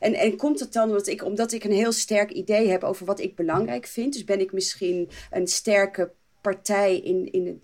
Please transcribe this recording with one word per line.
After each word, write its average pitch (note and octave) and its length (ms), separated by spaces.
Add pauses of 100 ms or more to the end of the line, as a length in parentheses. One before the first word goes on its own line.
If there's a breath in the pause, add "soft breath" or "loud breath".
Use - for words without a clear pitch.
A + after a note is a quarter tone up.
en, A3 140
en G#3 220
komt C#4+ 240
het A#3 120
dan A3+ 160
omdat G3+ 180
ik, F3+ 180
omdat A3 280
ik A3 120
een G#3 80
heel A3 200
sterk G#3 380
idee G#3 380
heb F#3 160
over F#3 220
wat G3+ 140
ik - 160
belangrijk G#3+ 500
vind? B3+ 260
Dus A#3 120
ben G3 160
ik F#3+ 120
misschien F3+ 580 (200 loud breath)
een F3+ 160
sterke G3 640 (280)
partij G3 580
in, F#3 340
in F3+ 140
het, F3 180